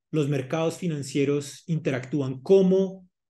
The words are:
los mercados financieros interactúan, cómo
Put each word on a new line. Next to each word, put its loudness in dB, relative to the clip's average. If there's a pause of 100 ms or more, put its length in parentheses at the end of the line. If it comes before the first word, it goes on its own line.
(120)
los 0
mercados -2
financieros -2
interactúan, -2
cómo 4 (240)